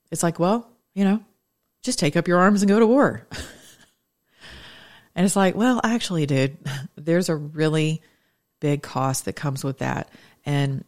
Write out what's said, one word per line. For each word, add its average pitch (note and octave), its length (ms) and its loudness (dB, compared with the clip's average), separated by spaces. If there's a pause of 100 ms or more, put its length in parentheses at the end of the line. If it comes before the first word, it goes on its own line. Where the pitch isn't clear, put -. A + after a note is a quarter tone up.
it's E3+ 140 -4
like, E3 160 -2
"Well, G#3 300 -2 (240)
you G3 100 0
know, G3+ 200 2 (600)
just B3 160 -4
take D3+ 160 0
up E3+ 120 0
your F3 120 2
arms G3 220 4
and G3+ 80 4
go G#3 100 4
to A3+ 80 6
war." A3+ 440 2
<laughs> - 60 -12 (1800)
And F3 120 2
it's - 100 0
like, F#3+ 200 2
"Well, A#3+ 280 2
actually, G3+ 420 -2
dude, C#3 320 0 (200)
<laughs> C3+ 180 -14
there's E3 320 0
a E3+ 80 -2
really D#3 680 -2 (580)
big C#3+ 220 0
cost C3 440 -4
that F#2+ 80 -6
comes C#3 300 -6
with C3+ 160 -6
that." C3 300 -6 (360)
And C#3+ 420 -2